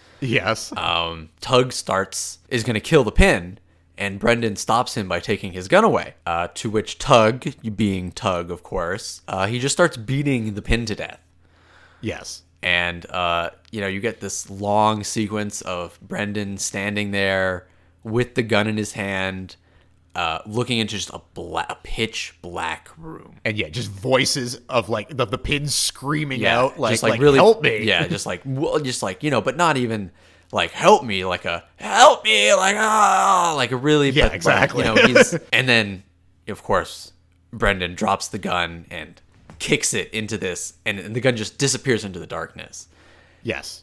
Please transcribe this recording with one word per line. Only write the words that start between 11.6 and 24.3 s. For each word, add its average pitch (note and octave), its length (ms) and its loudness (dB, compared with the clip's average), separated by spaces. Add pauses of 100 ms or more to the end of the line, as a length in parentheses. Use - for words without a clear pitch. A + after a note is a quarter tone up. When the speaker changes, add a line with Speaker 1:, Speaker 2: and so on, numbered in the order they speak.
Speaker 1:
Yes. - 420 -10 (200)
Speaker 2:
And, F2 480 0
uh, E2+ 400 -2 (200)
you A2 100 -8
know, G2 60 -2
you G2 140 -4
get G#2+ 200 -4
this - 300 -10
long G#2 540 2
sequence G#2 580 -4
of F2 400 -8
Brendan G2+ 560 -6
standing G#2 540 -4
there F#2+ 560 0 (340)
with A#2 320 -2
the C3 80 0
gun G#2+ 240 2
in A2 100 -2
his G#2+ 160 -4
hand, F#2+ 640 -6 (600)
uh, E2 280 -2
looking A#2 340 -2
into A2 180 -4
just F2+ 140 -8
a E2 100 -14 (140)
bla-, E2+ 340 -6
a - 160 -10
pitch - 580 -6
black E2 460 -8 (100)
room. - 460 -18
Speaker 1:
And A2 120 -4
yeah, F#2 120 -4
just G#2+ 220 -6
voices B2+ 760 0